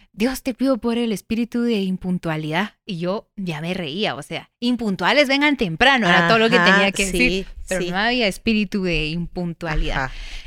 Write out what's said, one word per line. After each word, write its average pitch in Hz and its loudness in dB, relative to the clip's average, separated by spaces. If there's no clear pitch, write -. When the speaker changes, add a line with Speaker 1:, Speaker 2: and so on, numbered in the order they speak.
Speaker 1:
"Dios, 247 -2
te 262 -4
pido 262 0
por 233 -2
el 233 -2
espíritu 233 -2
de 233 0
impuntualidad". 175 -2
Y 180 -8
yo 180 -6
ya 170 -6
me 170 -4
reía, 175 -4
o 131 -10
sea, 147 -12
"Impuntuales, 233 2
vengan 277 2
temprano", 226 2
era 175 6
todo 226 6
lo 226 4
que 240 6
Speaker 2:
Ajá, 175 4
Speaker 1:
tenía 196 6
que 196 -2
Speaker 2:
sí, 190 -4
Speaker 1:
decir. 190 0
Pero 185 -2
Speaker 2:
sí. 175 -4
Speaker 1:
no 180 -4
había 233 0
espíritu 214 -2
de 160 0
impuntualidad. 165 -4
Speaker 2:
Ajá. 131 -8